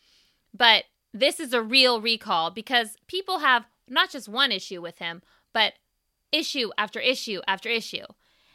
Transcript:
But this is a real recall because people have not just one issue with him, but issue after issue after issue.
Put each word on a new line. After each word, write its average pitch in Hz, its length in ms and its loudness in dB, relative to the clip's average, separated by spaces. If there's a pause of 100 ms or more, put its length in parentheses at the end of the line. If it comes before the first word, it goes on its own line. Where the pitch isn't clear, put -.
(540)
But 226 300 6 (280)
this 262 280 0
is 262 140 -6
a 240 80 2
real 240 380 4
recall 208 520 -2
because 226 460 -2 (100)
people 370 320 -6
have 254 260 2 (240)
not 330 220 0
just 262 180 -14
one 254 220 0
issue 208 280 -6
with 170 200 -12
him, 170 240 -10 (300)
but 214 200 2 (580)
issue 277 460 -2
after 214 220 -4
issue 247 480 -2
after 196 200 -4
issue. 226 380 -6 (500)